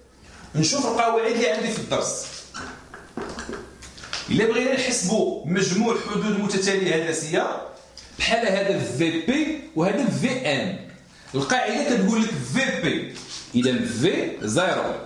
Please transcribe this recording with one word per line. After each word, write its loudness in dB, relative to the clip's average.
نشوف 2
القواعد 2
اللي 2
عندي 0
في -4
الدرس. -2
إلا 4
بغينا 2
نحسبوا 0
مجموع 2
حدود 0
متتالية 2
هندسية -2
بحال 2
هذا 2
في 0
بي 2
وهذا 2
في 2
ان. -2
القاعدة 0
كتقول 4
لك 0
في -2
بي، -2
إذا 4
في 0
زيرو 0